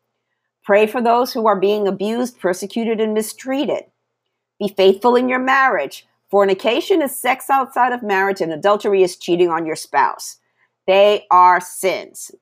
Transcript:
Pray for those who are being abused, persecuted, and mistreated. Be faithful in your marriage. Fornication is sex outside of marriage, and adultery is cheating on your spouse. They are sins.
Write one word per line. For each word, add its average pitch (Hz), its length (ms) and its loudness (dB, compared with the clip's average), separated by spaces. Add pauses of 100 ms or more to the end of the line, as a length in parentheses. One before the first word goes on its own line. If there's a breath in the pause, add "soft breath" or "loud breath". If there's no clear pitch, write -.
(640)
Pray 208 220 2
for 240 160 -4
those 240 300 0
who 226 160 -2
are 202 120 2
being 202 280 0
abused, 220 520 -4
persecuted, 214 600 -4
and 220 140 -2
mistreated. 220 720 -6 (760)
Be 208 80 -4
faithful 196 480 2
in 247 140 0
your 254 100 -2
marriage. 254 680 0 (240)
Fornication 220 720 0
is 262 140 -4
sex 254 340 -4
outside 254 440 0
of 247 100 -8
marriage, 196 380 -2
and 165 100 -4
adultery 202 520 0
is 180 120 -2
cheating 175 340 0
on 165 160 -2
your 156 120 -6
spouse. - 600 -4 (500)
They 202 420 4
are 180 320 6
sins. - 720 -8 (100)